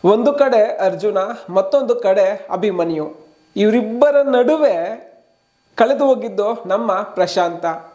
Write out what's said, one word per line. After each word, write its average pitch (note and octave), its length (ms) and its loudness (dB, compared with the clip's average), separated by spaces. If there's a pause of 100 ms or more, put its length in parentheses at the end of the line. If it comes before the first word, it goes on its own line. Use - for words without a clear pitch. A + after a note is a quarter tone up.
ಒಂದು A3+ 280 4
ಕಡೆ B3 440 2
ಅರ್ಜುನ, F#3+ 400 -2 (320)
ಮತ್ತೊಂದು A3 460 0
ಕಡೆ G3 560 0
ಅಭಿಮನ್ಯು, F3 600 -4 (420)
ಇವರಿಬ್ಬರ A#3 680 2
ನಡುವೆ B3 880 0 (640)
ಕಳೆದು C4 300 2
ಹೋಗಿದ್ದು A3 600 -2
ನಮ್ಮ G3+ 280 -2
ಪ್ರಶಾಂತ. F3 720 -2 (300)